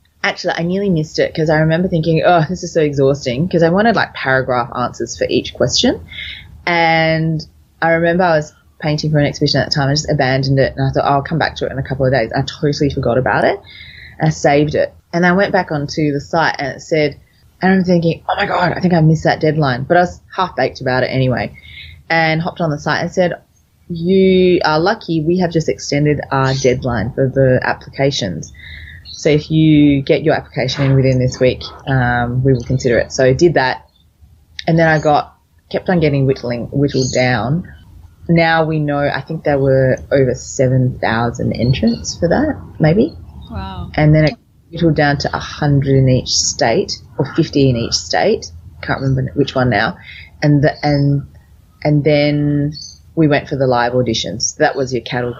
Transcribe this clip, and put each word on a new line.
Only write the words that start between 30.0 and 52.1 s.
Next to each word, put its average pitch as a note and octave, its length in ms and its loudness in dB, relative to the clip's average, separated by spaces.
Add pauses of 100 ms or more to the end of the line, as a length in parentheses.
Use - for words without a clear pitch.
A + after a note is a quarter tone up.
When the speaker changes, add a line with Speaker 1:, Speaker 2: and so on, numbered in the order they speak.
Speaker 1:
get C#3+ 220 0
your D3+ 100 2
application C3 500 -4
in C3+ 120 4
within C3 240 4
this B2 180 -2
week, B2+ 240 0 (240)
um, B2 560 0
we C3+ 100 4
will A#2+ 120 0
consider B2+ 340 0
it." - 140 -2
So C3 120 0
I B2+ 80 6
did D#3+ 220 4
that. C3 340 -2 (800)
And E3 120 2
then E3 100 4
I D#3 100 4
got, D3 360 0 (360)
kept - 180 -6
on F3 120 2
getting C#3 260 2
whittling, A#2+ 400 -2
whittled C3+ 460 -2
down. B2+ 560 0 (600)
Now E3 360 4
we D#3 160 -2
know, C#3+ 180 -2
I C#3+ 220 -2
think D#3+ 240 -10
there C#3+ 140 2
were C3 400 2 (120)
over C3 240 2
seven B2+ 640 0
thousand A#2 540 -2
entrants E3+ 640 -2
for E3+ 100 0
that, C#4 280 0 (240)
maybe. G3 340 2 (360)
Speaker 2:
Wow. F#3+ 440 -10
Speaker 1:
And D3+ 200 4
then D#3 100 4
it D#3 100 0 (380)
whittled E3 240 0
down C#3+ 220 2
to - 160 -4
a D3 40 -2
hundred C#3 580 0
in C3 120 4
each B2+ 220 0
state, - 640 -2 (260)
or D3 60 0 (120)
fifty C#3+ 340 2
in A#2+ 60 0
each A#2 180 -4
state. - 560 -2 (320)
Can't - 180 -6
remember C3 340 -2
which C#3 200 0
one B2+ 160 2
now. A2 260 0 (460)
And D3 220 4
the, D3+ 80 2 (120)
and, C#3+ 380 0 (640)
and D3+ 180 2
then D3 720 2 (420)